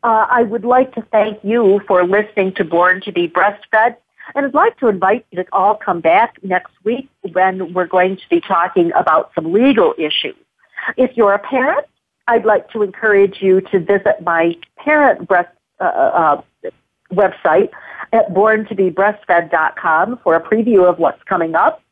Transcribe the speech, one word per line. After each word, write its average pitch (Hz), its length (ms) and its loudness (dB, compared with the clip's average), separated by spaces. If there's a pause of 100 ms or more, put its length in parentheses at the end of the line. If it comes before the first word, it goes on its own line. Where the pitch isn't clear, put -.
Uh, 220 260 2
I 240 140 2
would 220 220 -4
like 254 300 0
to 226 80 -10 (100)
thank 214 320 0
you 208 420 2
for 180 200 2
listening 196 480 -2
to 190 100 -4
Born 175 380 0
to 202 100 -12
be 175 160 -2
Breastfed, 208 680 -2 (380)
and 277 120 -2
I'd 254 80 -6
like 392 240 0
to 247 100 0
invite 196 420 -2
you 180 120 -8
to 180 100 -10
all 202 240 2
come 175 240 -4
back 190 420 2
next 185 300 -6 (100)
week 254 260 -6 (240)
when 185 400 -2
we're 180 140 -2
going 185 300 0
to - 140 -20
be 170 100 2
talking 170 520 0
about 160 420 0
some 165 180 -6
legal 220 440 4
issues. 151 400 -6 (600)
If 254 200 0
you're 208 160 2
a 202 60 0
parent, 269 480 -4 (400)
I'd 233 180 0
like 214 260 0
to 220 120 -4
encourage 202 580 0
you 190 200 4
to 185 180 -4
visit 196 440 0
my 170 340 -2 (200)
parent 285 520 0
breast, 175 220 0 (300)
uh, 185 40 -6
uh, 151 580 0 (680)
website 185 580 0 (420)
at 214 220 0
born 214 320 0
to 220 80 -10
be 185 160 0
breastfed 185 600 -2
dot 156 260 -2
com 175 480 -2
for 165 100 2
a 165 60 2
preview 208 480 2
of 175 100 0
what's - 260 -2
coming 165 300 -4
up. 240 380 0